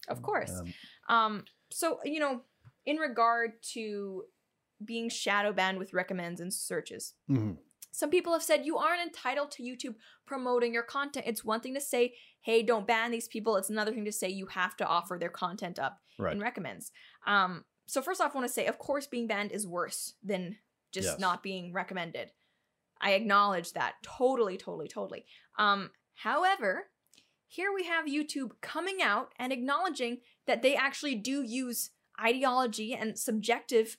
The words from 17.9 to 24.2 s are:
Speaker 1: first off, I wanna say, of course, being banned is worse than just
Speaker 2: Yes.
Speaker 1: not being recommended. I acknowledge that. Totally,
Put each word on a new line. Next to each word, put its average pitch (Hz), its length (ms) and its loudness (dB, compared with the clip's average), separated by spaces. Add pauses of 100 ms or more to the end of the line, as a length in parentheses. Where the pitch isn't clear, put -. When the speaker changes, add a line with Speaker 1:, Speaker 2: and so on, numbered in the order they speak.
Speaker 1:
first 370 180 -4
off, 285 120 2
I - 20 -16
wanna 254 140 0
say, 233 180 0
of - 120 0
course, 285 280 -2
being 240 200 -4
banned 208 260 -2
is 208 140 -4
worse - 560 -6
than 185 360 -4 (320)
just 190 200 -4
Speaker 2:
Yes. 185 80 -4
Speaker 1:
not 180 240 0
being 180 300 -8
recommended. 175 600 -6 (680)
I 202 100 4
acknowledge 202 600 4
that. - 300 -2
Totally, 240 540 2